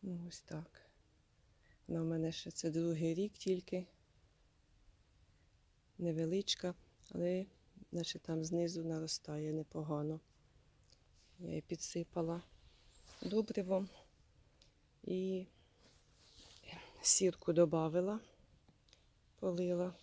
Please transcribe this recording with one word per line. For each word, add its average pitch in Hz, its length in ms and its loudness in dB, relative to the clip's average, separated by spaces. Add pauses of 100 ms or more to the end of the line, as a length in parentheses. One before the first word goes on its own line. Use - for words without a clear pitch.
Ну, 175 260 -6
ось - 120 -12
так. - 480 -12 (1000)
Вона 165 140 0
в - 20 0
мене 165 280 0
ще, - 180 -8
це 170 200 -2
другий 165 440 2
рік 202 180 0
тільки. 185 540 -2 (2000)
Невеличка, 175 760 0 (400)
але, 180 320 0 (460)
наче, 170 260 -4
там 160 260 -2
знизу 170 400 0
наростає 156 680 -4
непогано. 156 680 -2 (1160)
Я 175 100 -8
її 160 120 0
підсипала 170 840 -2 (800)
добриво 196 640 0 (1160)
і 185 420 -2 (1600)
сірку - 500 4
добавила, 165 680 6 (1200)
полила, 180 640 0